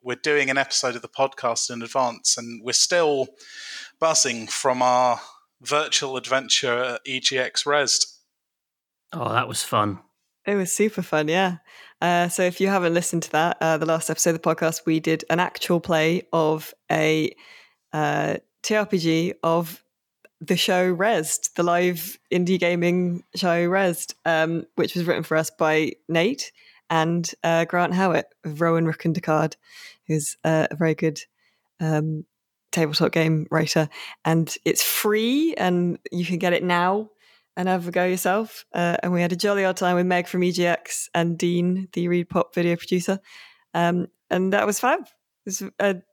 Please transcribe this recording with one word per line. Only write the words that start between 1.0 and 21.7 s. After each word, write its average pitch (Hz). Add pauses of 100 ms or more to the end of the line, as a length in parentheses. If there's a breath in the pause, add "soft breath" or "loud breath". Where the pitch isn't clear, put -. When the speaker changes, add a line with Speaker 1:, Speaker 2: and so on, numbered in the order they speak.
Speaker 1:
the 117
podcast 127
in 120
advance, 120
and 117
we're 123
still 151 (720 loud breath)
buzzing 131
from 127
our 123 (400 loud breath)
virtual 139
adventure 127
at 123
E 131
G 131
X -
Rezzed. 143 (960)
Speaker 2:
Oh, 117
that 117
was 117
fun. 104 (480)
Speaker 3:
It 202
was 185
super 208
fun, 151
yeah. 180 (440 loud breath)
Uh, 175
so 185
if 180
you 190
haven't 180
listened 170
to -
that, 160
uh, 160
the 156
last 160
episode 165
of 165
the 165
podcast, 165
we 160
did 160
an 165
actual -
play 165
of 156 (180)
a, 156 (600 loud breath)
uh, 151 (260)
T -
R 208
P 202
G 165
of 165 (580)
the 170
show 185
Rezzed, 180
the 170
live 175 (140)